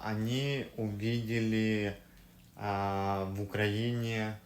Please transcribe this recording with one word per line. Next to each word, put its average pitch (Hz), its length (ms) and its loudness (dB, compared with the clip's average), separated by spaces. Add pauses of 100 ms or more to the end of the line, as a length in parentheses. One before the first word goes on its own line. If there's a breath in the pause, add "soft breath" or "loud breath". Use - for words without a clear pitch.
они 120 640 0 (100)
увидели, 110 1200 2 (600)
а, 98 680 0
в 98 160 -4
Украине 110 1040 0